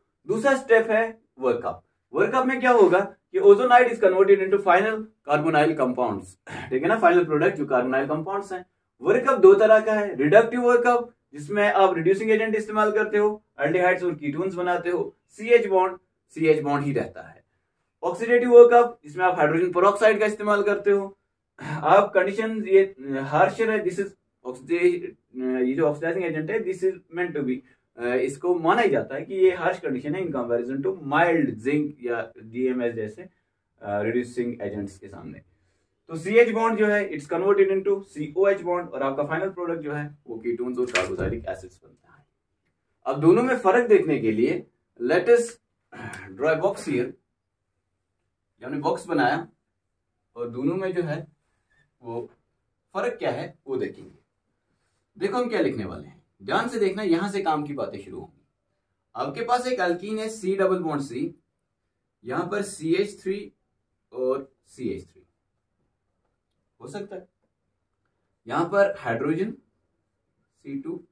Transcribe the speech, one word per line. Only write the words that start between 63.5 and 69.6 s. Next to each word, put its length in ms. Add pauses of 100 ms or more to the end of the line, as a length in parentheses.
और 380 (160)
सीएच 440
थ्री 140 (1500)
हो 80
सकता 280
है, 120 (1200)
यहां 180
पर 320
hydrogen 540
सी 1300